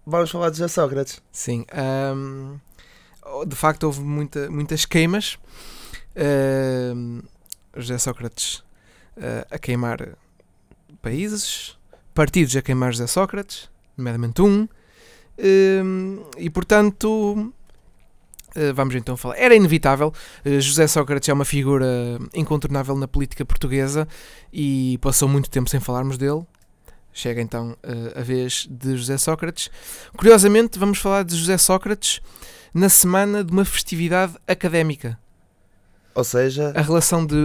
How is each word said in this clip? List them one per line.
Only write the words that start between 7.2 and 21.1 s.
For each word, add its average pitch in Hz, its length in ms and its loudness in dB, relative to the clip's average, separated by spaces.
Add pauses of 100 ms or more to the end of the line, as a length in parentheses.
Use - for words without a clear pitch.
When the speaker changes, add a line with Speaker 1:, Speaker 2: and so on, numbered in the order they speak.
Speaker 2:
José 123 220 -6
Sócrates, - 640 -6 (580)
ah, 120 300 -8
a - 80 -12
queimar 120 580 -6 (840)
países, 202 760 -8 (380)
partidos 147 400 2
a 135 80 0
queimar 127 300 0
José 117 160 -4
Sócrates, - 600 -4 (280)
nomeadamente 120 440 -4
um. 202 280 6 (680)
Ahm, 190 840 2 (160)
e 165 100 -6
portanto, 208 1040 2 (1000)
ah, 151 180 0
vamos 131 220 0
então 123 220 -4
falar. 123 200 -8
Era 240 200 8
inevitável. 151 560 4 (320)
Ah, 139 160 2
José 139 260 4
Sócrates 147 420 0